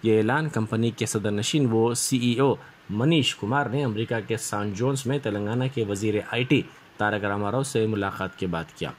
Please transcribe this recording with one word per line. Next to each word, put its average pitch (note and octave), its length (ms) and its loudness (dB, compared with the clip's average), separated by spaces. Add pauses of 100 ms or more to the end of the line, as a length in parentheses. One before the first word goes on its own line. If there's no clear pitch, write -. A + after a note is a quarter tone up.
ये A2 140 6
ऐलान C3+ 300 2
कंपनी A2+ 420 0
के A2+ 160 -4
सदर G#2 240 -2
नशीन A2+ 380 0
व A2+ 280 4
सीईओ B2 600 2 (360)
मनीष C3+ 420 2
कुमार C3 360 -2
ने C#3 120 -2
अमेरिका A2+ 400 -2
के A2 160 -2
सैन G#2 360 -4
जोन्स C3 320 -2
में C#3 140 0
तेलंगाना A2 480 -2
के A#2 160 -2
वज़ीर G#2 400 0
आईटी B2+ 360 2 (380)
तारक G#2 260 0
रामाराव G#2 400 0
से A2+ 220 0
मुलाकात G2 500 -2
के F#2+ 120 -4
बाद E2 180 -4 (120)
किया। D2 200 -6